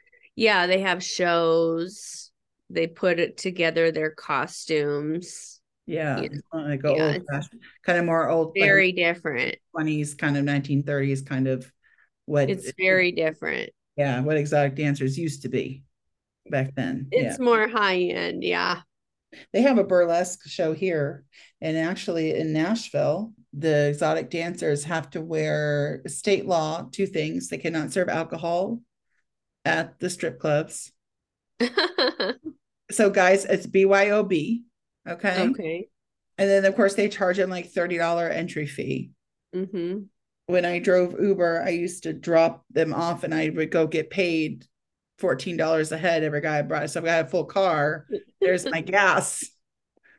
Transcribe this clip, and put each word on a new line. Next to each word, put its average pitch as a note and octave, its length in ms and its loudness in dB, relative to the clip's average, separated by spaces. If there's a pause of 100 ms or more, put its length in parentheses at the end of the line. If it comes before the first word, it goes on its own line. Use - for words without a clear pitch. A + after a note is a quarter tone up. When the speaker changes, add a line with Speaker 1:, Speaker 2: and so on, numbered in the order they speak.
(340)
Speaker 1:
Yeah, G3+ 320 4
they F#3 140 2
have F#3+ 240 -2
shows. E3 1200 0 (440)
They E3 140 0
put E3+ 320 0
it - 180 0
together, E3 540 0
their D#3 200 -2
costumes. D3+ 1500 -4 (260)
Speaker 2:
Yeah, D#3 340 -4
Speaker 1:
Yeah. - 100 -4
Speaker 2:
it's D3 120 -10 (100)
not D#3+ 160 -8
like C#3 160 -4
a D3 100 2
Speaker 1:
Yeah, D#3 120 2
Speaker 2:
old D3 100 0
Speaker 1:
it's F3+ 120 -8
Speaker 2:
fashioned, D3 340 -8 (220)
kind F3 140 2
of F3 60 0
more E3 240 0
old, D#3+ 280 0
Speaker 1:
very G3 320 6
Speaker 2:
like, F3+ 80 -2
Speaker 1:
different. E3+ 600 -2 (160)
Speaker 2:
twenties, D3+ 420 -2
kind C#3+ 220 0
of C#3+ 80 0
nineteen C#3+ 400 0
thirties, C#3 380 -2
kind C3 260 -2
of B2+ 220 -4 (560)
what C#3+ 220 2
Speaker 1:
It's F#3+ 200 -4
Speaker 2:
it - 100 -12
Speaker 1:
very F#3 320 4
different. D#3 600 -4 (260)
Speaker 2:
Yeah, C#3 240 0
what D3+ 160 2
exotic D3 400 2
dancers C#3 420 0
used D#3+ 240 -6
to C3 60 -8
be B2 340 -4 (640)
back C3+ 280 -2
then. C3 340 -6
Speaker 1:
It's - 300 0
Speaker 2:
Yeah. B3+ 40 -2
Speaker 1:
more A3+ 220 4
high G3+ 320 0
end, F3+ 460 -2
yeah. F3 380 -2 (680)
Speaker 2:
They G#3 100 2
have C4 160 4
a F#3+ 60 4
burlesque F3+ 600 2
show D#3+ 280 -2
here. D#3+ 500 -4 (360)
And D#3+ 160 -2
actually E3 640 -2
in D#3 140 -2
Nashville, E3 800 -2 (200)
the D3 360 2
exotic D#3 420 -2
dancers E3 540 -2
have D#3+ 260 -4
to D#3+ 100 -8
wear, D3+ 840 -2
state - 400 0
law, D#3+ 460 0
two G3 140 -2
things. D#3+ 420 -4
They - 100 -6
cannot D#3 340 -4
serve F3+ 160 0
alcohol E3+ 720 -4 (840)
at D#3+ 340 -2
the F3+ 100 -4
strip F3+ 300 -6
clubs. D#3 540 -2 (640)
Speaker 1:
<laughs> A#3+ 120 0 (1200)
Speaker 2:
So G#3+ 160 4
guys, F#3+ 360 6
it's F3+ 220 0
B F#3+ 180 4
Y G3 260 6
O G#3 140 2
B. G3 400 -2 (440)
Okay. F3+ 420 -2
Speaker 1:
Okay. F3 360 -4 (520)
Speaker 2:
And G3 120 2
then G3 140 6
of F#3+ 100 4
course G3 220 4
they G#3 120 2
charge F#3 280 0
them, F#3+ 120 2
like, F3+ 220 -8
thirty F3 280 -2
dollar E3+ 300 0
entry D#3+ 380 -4
fee. - 460 -6 (420)
Speaker 1:
Mm-hmm. F#3 440 -6 (480)
Speaker 2:
When F3 180 2
I F3 160 -2
drove F3+ 400 4
Uber, F3 440 2
I E3+ 60 -2
used E3+ 320 -4
to D#3+ 100 -4
drop E3 580 2
them D#3 220 2
off E3+ 300 -2
and D#3+ 100 -4
I D#3 180 0
would D#3+ 200 -2
go E3 160 4
get D#3 240 -4
paid D#3+ 560 -2 (520)
fourteen F3 380 -2
dollars D#3 360 0
a D#3+ 60 -4
head E3 260 2
every D3 160 -2
guy D3+ 180 0
I C#3+ 40 0
brought. D3+ 280 -4
So - 80 -6
if E3 60 -4
I E3 80 2
had E3 140 2
a - 20 -14
full D#3+ 160 0
car, D#3 640 0 (320)
there's F#3 260 2
my E3 140 -2
Speaker 1:
<laughs> - 0 -
Speaker 2:
gas. F#3 640 4 (760)